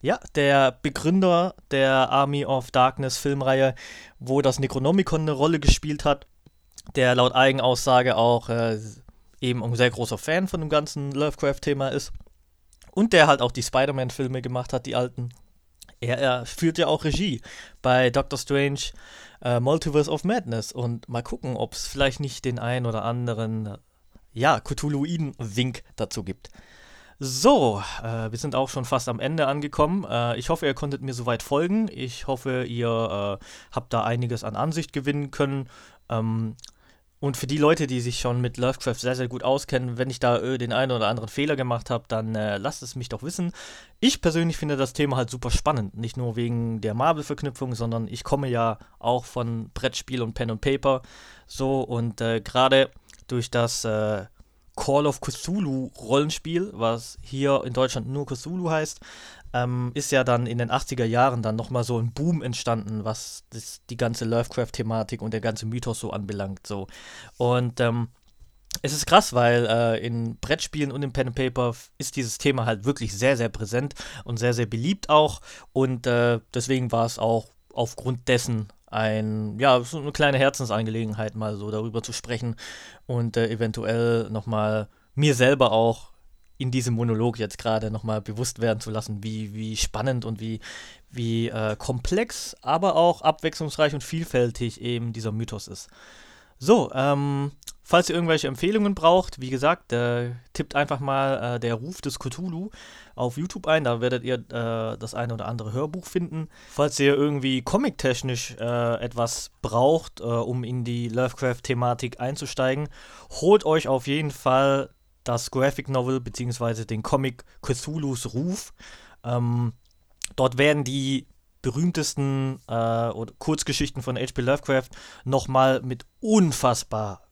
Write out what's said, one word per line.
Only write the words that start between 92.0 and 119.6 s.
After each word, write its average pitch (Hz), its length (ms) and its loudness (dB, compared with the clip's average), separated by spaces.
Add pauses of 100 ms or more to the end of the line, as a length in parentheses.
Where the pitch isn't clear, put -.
aber 165 340 2
auch 170 280 4
abwechslungsreich 156 720 0
und 139 80 -6
vielfältig 123 760 -2
eben 120 320 -4
dieser 110 200 -6
Mythos 110 360 -6
ist. - 220 -14 (680)
So, 180 340 6
ähm, 139 580 0 (300)
falls 175 260 4
ihr 165 80 -2
irgendwelche 165 320 2
Empfehlungen 202 460 0
braucht, 175 480 4
wie 127 80 -6
gesagt, 139 420 0
äh, 120 440 0 (180)
tippt - 220 -6
einfach 143 240 0
mal, 135 560 0
äh, 117 40 -4
der 117 140 -2
Ruf 131 260 -8
des - 200 -6
Cthulhu 170 500 -8 (460)
auf 123 220 -4
YouTube 180 300 -6
ein, 156 160 4
da 120 160 0
werdet 123 240 0
ihr, 127 120 0
äh, 113 640 -4
das 110 180 -10
eine 117 180 -4
oder 113 140 -8
andere 110 260 -6
Hörbuch 156 320 -4
finden. 160 420 -4 (220)
Falls 147 300 0
ihr 143 160 6
irgendwie 135 480 0
comic-technisch, 131 960 -2
äh, 117 440 -2
etwas 117 480 -4 (120)
braucht, 139 580 2
äh, - 20 -12
um 117 400 -2
in 123 220 -4
die 120 240 -4
Lovecraft-Thematik 123 1120 -2
einzusteigen, 135 640 -2 (440)
holt 202 340 6
euch 156 220 4
auf 131 200 0
jeden 147 240 0
Fall 135 600 2 (340)
das 120 260 -2
Graphic 135 360 0
Novel 131 320 0
beziehungsweise 117 640 -4
den 110 160 -4
Comic 135 440 -2 (160)
Cthulhus 139 720 -4
Ruf. 175 400 -4 (500)
Ähm, 120 480 0 (640)